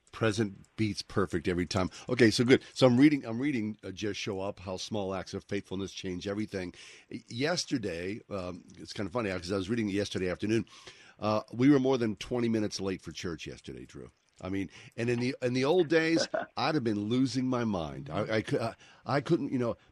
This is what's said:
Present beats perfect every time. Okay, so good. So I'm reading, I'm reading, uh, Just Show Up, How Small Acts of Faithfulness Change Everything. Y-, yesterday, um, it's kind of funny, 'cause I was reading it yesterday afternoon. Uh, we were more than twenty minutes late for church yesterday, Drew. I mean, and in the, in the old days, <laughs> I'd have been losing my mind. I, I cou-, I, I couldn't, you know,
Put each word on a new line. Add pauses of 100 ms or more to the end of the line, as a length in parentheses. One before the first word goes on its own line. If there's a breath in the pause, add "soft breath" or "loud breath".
(120)
Present (220)
beats
perfect
every
time. (200 loud breath)
Okay,
so
good. (120 loud breath)
So
I'm
reading,
I'm
reading,
uh,
Just
Show
Up,
How
Small
Acts
of
Faithfulness
Change
Everything. (360 loud breath)
Y-,
yesterday, (100)
um, (160)
it's
kind
of
funny,
'cause
I
was
reading
it
yesterday
afternoon. (540 loud breath)
Uh, (120)
we
were
more
than
twenty
minutes
late
for
church
yesterday,
Drew. (340)
I
mean, (280 loud breath)
and
in
the,
in
the
old
days, (140)
<laughs>
I'd
have
been
losing
my
mind.
I,
I
cou-,
I, (320 soft breath)
I
couldn't,
you
know, (140 soft breath)